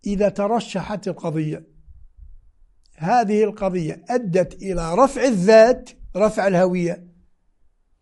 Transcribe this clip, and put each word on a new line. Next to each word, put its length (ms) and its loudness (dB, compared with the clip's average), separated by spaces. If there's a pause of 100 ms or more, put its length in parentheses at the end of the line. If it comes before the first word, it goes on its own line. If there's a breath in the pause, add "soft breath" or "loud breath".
إذا 220 0
ترشحت 800 -4
القضية. 600 -6 (1300)
هذه 440 2
القضية 640 -4
أدت 460 -2
إلى 400 -6
رفع 300 2
الذات، 680 4 (260)
رفع 300 0
الهوية، 600 0 (960)